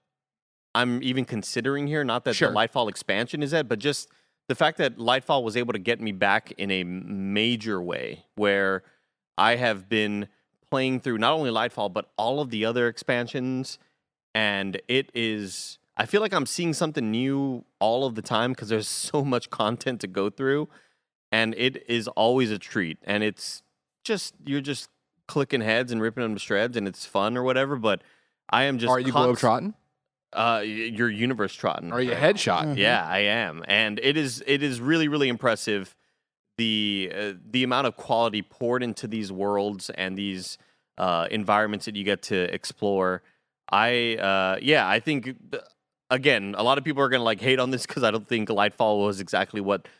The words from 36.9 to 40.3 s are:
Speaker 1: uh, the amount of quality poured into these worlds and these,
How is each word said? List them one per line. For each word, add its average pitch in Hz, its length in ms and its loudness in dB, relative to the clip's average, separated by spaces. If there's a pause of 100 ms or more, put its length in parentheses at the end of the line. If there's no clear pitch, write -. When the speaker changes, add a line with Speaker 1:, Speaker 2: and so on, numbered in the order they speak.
Speaker 1:
uh, 101 180 -6 (160)
the 127 140 0
amount 127 240 2
of 110 100 -2
quality 113 440 0
poured 123 420 -4
into 113 240 -6
these 104 240 -6
worlds 101 600 -2
and 95 260 -4
these, 98 400 -6 (400)